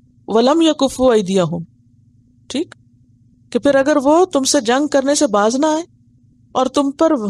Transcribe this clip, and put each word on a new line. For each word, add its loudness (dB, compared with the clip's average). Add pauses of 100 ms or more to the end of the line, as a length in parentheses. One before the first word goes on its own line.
(280)
वलम 2
यकुफ़्फू 0
ऐदियहुम, -2 (840)
ठीक? -8 (760)
कि -2
फिर 2
अगर 2
वो 2 (140)
तुमसे -2
जंग -2
करने 0
से 0
बाज 0
ना 0
आए -6 (720)
और 0
तुम -2
पर 0 (160)